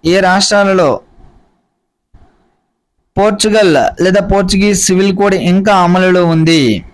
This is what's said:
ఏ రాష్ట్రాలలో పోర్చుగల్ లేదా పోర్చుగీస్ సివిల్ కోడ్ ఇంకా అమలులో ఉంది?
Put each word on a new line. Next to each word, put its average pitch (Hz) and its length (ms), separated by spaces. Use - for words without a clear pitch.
ఏ 175 160
రాష్ట్రాలలో 190 800
పోర్చుగల్ 202 560
లేదా 190 220
పోర్చుగీస్ 196 600
సివిల్ 190 300
కోడ్ 196 180
ఇంకా 190 400
అమలులో 180 520
ఉంది? 160 680